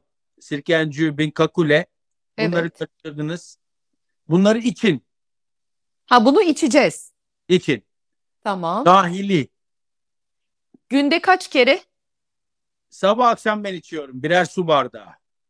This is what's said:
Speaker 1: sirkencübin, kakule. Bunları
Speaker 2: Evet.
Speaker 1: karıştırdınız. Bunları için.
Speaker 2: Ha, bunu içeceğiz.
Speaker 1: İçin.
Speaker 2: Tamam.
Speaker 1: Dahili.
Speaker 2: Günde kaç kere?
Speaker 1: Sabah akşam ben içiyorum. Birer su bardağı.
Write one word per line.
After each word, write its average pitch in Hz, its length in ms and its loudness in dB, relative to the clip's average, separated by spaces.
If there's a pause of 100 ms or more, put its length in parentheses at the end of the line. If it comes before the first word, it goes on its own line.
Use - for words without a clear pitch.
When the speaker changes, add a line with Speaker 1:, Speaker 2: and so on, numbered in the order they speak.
(400)
Speaker 1:
sirkencübin, 151 920 -4
kakule. 160 540 0 (540)
Bunları 170 220 -2
Speaker 2:
Evet. 165 180 -10
Speaker 1:
karıştırdınız. 156 800 -12 (680)
Bunları 196 320 2
için. 220 460 -2 (1000)
Speaker 2:
Ha, 240 200 4
bunu 285 160 4
içeceğiz. 277 720 0 (340)
Speaker 1:
İçin. 160 380 0 (580)
Speaker 2:
Tamam. 190 420 -6
Speaker 1:
Dahili. 185 640 2 (1400)
Speaker 2:
Günde 285 320 0
kaç 370 260 0
kere? 269 340 2 (1080)
Speaker 1:
Sabah 220 400 0
akşam 214 340 -4
ben 196 100 -8
içiyorum. 139 500 -12
Birer 170 220 2
su 175 220 -6
bardağı. 123 480 -2 (340)